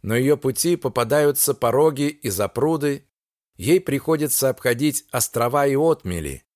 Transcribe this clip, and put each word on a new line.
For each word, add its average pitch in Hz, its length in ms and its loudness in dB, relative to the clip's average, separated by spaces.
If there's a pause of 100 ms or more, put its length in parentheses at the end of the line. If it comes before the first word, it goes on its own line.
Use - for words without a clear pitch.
На 104 120 -4
её 135 220 2
пути 160 400 0
попадаются 143 760 0
пороги 143 560 2
и 147 220 -6
запруды, 139 800 -2 (480)
ей 156 240 2
приходится 139 680 0
обходить 127 600 -2
острова 123 560 0
и 139 80 2
отмели 90 720 -2 (120)